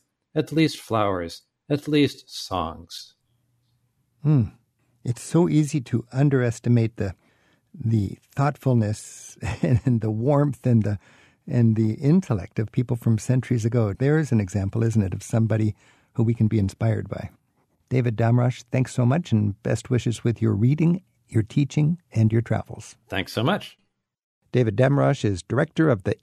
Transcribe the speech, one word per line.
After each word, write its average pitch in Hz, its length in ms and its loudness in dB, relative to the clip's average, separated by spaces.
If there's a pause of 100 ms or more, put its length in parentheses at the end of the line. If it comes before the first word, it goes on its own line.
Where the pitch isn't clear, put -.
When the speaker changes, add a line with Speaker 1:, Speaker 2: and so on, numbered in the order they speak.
(360)
Speaker 1:
At 151 160 -4
least 151 260 0
flowers, 98 640 -4 (260)
at 143 200 -4
least 147 420 0
songs." - 840 -10 (1080)
Speaker 2:
Hmm. 147 220 4 (600)
It's - 200 -6
so 170 260 2
easy 151 320 0
to 120 320 -4
underestimate 120 840 2
the, 98 180 -6 (580)
the 113 460 -2 (160)
thoughtfulness 127 1000 -2 (140)
<laughs> - 140 -6
and 123 380 2
the 110 100 -2
warmth 139 560 0
and 117 160 4
the, 104 160 -2 (480)
and 117 280 2
the 110 180 0
intellect 139 640 0
of 110 120 -4
people 123 260 -2
from 113 200 0
centuries 127 480 -2
ago. 113 280 0
There 143 260 2
is 151 120 -2
an 117 80 2
example, 101 440 -2
isn't 110 180 2
it, 92 140 -2
of 101 80 -10
somebody 110 500 0 (400)
who - 80 -2
we 113 140 2
can 110 120 2
be 110 120 0
inspired 104 500 -2
by. - 220 -10 (560)
David 117 300 0
Damrosch, 120 540 2
thanks 127 220 -2
so 123 100 0
much, 139 280 0
and 104 320 0
best 123 260 -4
wishes 120 340 -2
with 117 200 -2
your 110 100 2
reading, 156 480 2 (260)
your 113 140 0
teaching, 147 580 0 (120)
and 110 200 4
your 117 100 2
travels. - 540 -6 (120)
Speaker 1:
Thanks - 260 -6
so 104 80 -2
much. 196 380 -2 (720)
Speaker 2:
David 113 240 2
Damrosch 135 500 2
is 98 160 0
director 156 480 0
of 110 140 0
the 101 180 -2